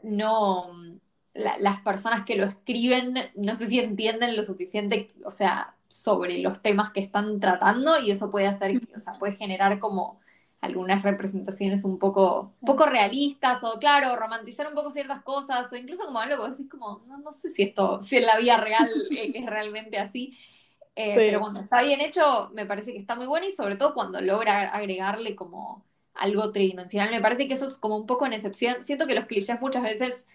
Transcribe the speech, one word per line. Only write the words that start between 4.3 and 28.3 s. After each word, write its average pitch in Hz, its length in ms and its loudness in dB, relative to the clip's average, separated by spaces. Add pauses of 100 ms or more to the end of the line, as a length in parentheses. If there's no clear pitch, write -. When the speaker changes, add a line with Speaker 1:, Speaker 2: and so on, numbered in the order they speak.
Speaker 1:
lo 208 80 0
suficiente, 202 680 -4 (140)
o - 60 -12
sea, - 440 0 (120)
sobre 180 520 0
los 185 220 -4
temas 208 300 2
que - 100 -4
están 208 380 -2
tratando 220 600 4
y 226 120 2
eso 202 200 -2
puede 196 160 2
hacer, 202 340 0 (140)
o 214 40 -16
sea, 180 200 -12
puede 196 160 -2
generar 196 440 0
como 202 400 -4 (420)
algunas 185 400 0
representaciones 196 840 -2
un 185 120 -2
poco, 196 560 2 (100)
poco 269 220 6
realistas 254 800 2
o, 226 160 -4
claro, 285 360 4
romantizar 226 520 -6
un 302 80 -10
poco 294 160 -4
ciertas 269 320 -6
cosas 269 500 -4
o - 20 -8
incluso 294 300 -10
como 262 140 -4
algo 247 260 -2
que 254 60 -6
decís 269 180 -14
como, 214 380 -14
no, 269 100 -20
no 294 140 -16
sé 302 180 -10
si 208 140 2
esto, 196 400 0
si - 140 2
en 240 100 4
la 220 100 8
vida 240 200 6
real 220 300 4 (120)
<laughs> 370 120 -4
es, 233 240 -4
es 247 120 -8
realmente 214 500 -6
así. 220 400 -6 (580)
Eh, 208 180 -4
Speaker 2:
Sí. 208 40 4
Speaker 1:
pero 214 220 6
cuando 208 220 -8
está 240 200 4
bien 277 180 4
hecho, 294 540 4
me 214 140 -8
parece 208 240 -6
que 208 80 -10
está 202 160 -6
muy 247 100 -8
bueno 320 220 0
y 392 40 -4
sobre 202 240 -4
todo 294 200 2
cuando 190 260 -4
logra 202 480 2
agregarle 202 680 -4
como - 480 -14 (300)
algo 208 380 0
tridimensional. 196 580 0
Me 226 120 -2
parece 240 260 2
que 269 80 -4
eso 269 120 -4
es 269 100 -10
como 214 200 -2
un 214 80 -6
poco 247 220 0
en 226 60 -4